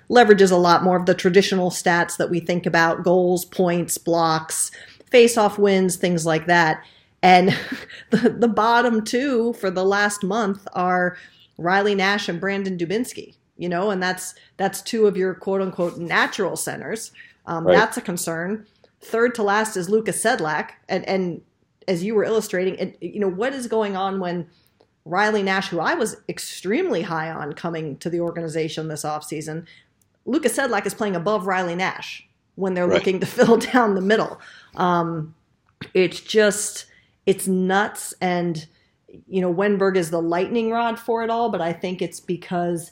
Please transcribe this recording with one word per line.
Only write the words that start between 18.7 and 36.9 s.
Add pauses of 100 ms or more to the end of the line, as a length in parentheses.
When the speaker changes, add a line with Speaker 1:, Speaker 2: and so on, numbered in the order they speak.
Speaker 1:
Third
to
last
is
Lukas
Sedlak. (180)
And,
and (480)
as
you
were
illustrating,
it,
you
know,
what
is
going
on
when (560)
Riley
Nash,
who
I
was (120)
extremely
high
on
coming
to
the
organization
this
offseason, (600)
Lukas
Sedlak
is
playing
above
Riley
Nash (300)
when
they're
Speaker 2:
Right.
Speaker 1:
looking
to
<laughs>
fill
down
the
middle. (340)
Um, (600)
it's
just, (400)